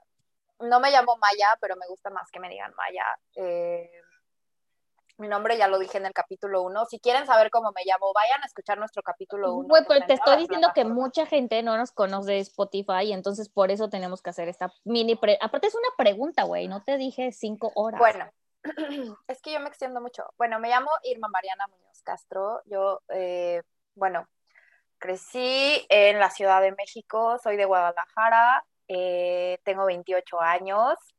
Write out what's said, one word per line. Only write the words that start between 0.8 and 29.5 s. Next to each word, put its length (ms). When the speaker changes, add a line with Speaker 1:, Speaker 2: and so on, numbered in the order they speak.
Speaker 1:
llamo 260
Maya, 420
pero 160
me 120
gusta 220
más 220
que 80
me 100
digan 260
Maya. 300
Eh, 560
mi 120
nombre 280
ya 120
lo 100
dije 180
en 80
el 80
capítulo 480
uno. 240
Si 140
quieren 260
saber 240
cómo 240
me 120
llamo, 280
vayan 300
a 20
escuchar 320
nuestro 240
capítulo 540
uno, 140
Speaker 2:
Güey, 140
Speaker 1:
que 40
Speaker 2:
pero 120
Speaker 1:
está 80
Speaker 2:
te 60
Speaker 1:
en 60
Speaker 2:
estoy 60
Speaker 1:
todas 140
las 100
Speaker 2:
diciendo 200
que 120
Speaker 1:
plataformas. 220
Speaker 2:
mucha 220
gente 380
no 140
nos 160
conoce 400
de 60
Spotify, 760
entonces 360
por 220
eso 180
tenemos 320
que 100
hacer 180
esta 240
mini 320
pre-, 260
aparte 260
es 80
una 120
pregunta, 460
güey, 240
no 160
te 140
dije 340
cinco 440
horas. 240
Speaker 1:
Bueno, 300
<clears throat> 640
es 140
que 120
yo 80
me 80
extiendo 320
mucho. 240
Bueno, 220
me 100
llamo 200
Irma 260
Mariana 380
Muñoz 360
Castro. 600
Yo, 420
eh, 560
bueno, 340
crecí 920
en 300
la 100
Ciudad 320
de 120
México, 680
soy 140
de 100
Guadalajara, 1000
eh, 760